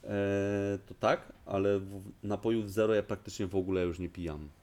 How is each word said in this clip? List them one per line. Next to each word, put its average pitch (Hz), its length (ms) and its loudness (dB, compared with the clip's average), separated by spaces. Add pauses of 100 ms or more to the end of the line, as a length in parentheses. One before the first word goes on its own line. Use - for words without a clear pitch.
E, 101 800 0
to - 80 -16
tak, - 400 0 (120)
ale 101 340 2
w-, 98 320 -10 (120)
napojów 104 480 0
zero 110 220 4
ja 104 100 4
praktycznie 101 440 -6
w 90 80 -6
ogóle 92 280 2
już 87 160 -2
nie 90 100 -4
pijam. 76 400 -8 (140)